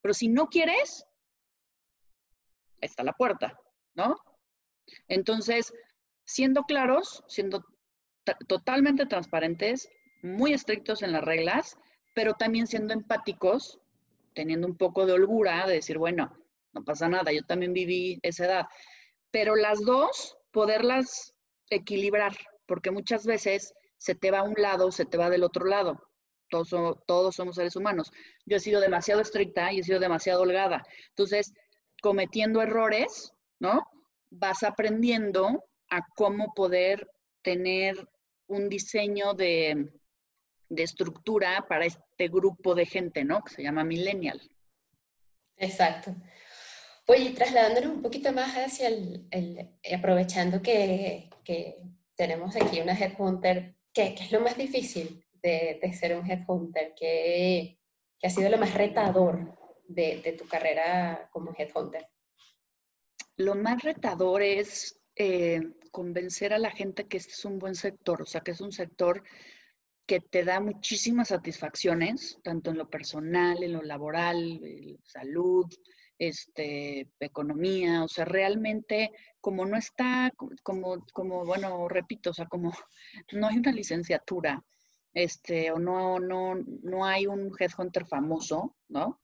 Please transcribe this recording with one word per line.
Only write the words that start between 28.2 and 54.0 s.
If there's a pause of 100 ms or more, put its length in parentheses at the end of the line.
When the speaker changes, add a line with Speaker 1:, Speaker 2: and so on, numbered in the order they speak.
Speaker 1:
Yo
he
sido
demasiado
estricta
y
he
sido
demasiado
holgada. (260)
Entonces, (480)
cometiendo
errores, (280)
¿no? (420)
Vas
aprendiendo (260)
a (140)
cómo
poder (320)
tener (520)
un
diseño
de, (800)
de
estructura
para
este
grupo
de
gente,
¿no?
Que
se
llama
millennial. (1160)
Speaker 2:
Exacto. (920)
Oye,
trasladándonos
un
poquito
más
hacia
el,
el, (240)
aprovechando
que, (140)
que (380)
tenemos
aquí
una
headhunter, (180)
¿qué,